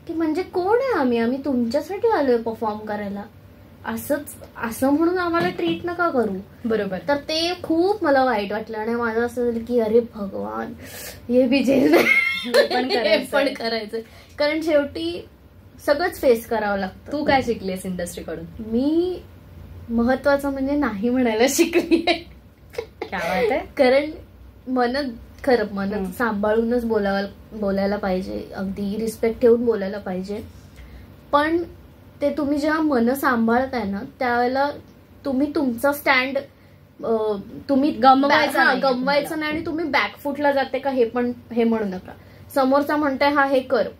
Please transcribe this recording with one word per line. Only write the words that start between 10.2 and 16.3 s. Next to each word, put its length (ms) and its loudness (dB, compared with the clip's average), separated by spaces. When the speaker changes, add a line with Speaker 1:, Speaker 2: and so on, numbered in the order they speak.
Speaker 1:
हे 140 6
बी 160 4
जेल 280 4
नाही." 120 8
Speaker 2:
हे 220 4
पण 180 0
Speaker 1:
<laughs> 0 -
हे 100 0
Speaker 2:
करायचंय. 360 2
Speaker 1:
पण 220 2
करायचंय. 480 -4
कारण 220 0
शेवटी 680 -2
सगळंच 360 0
face 260 4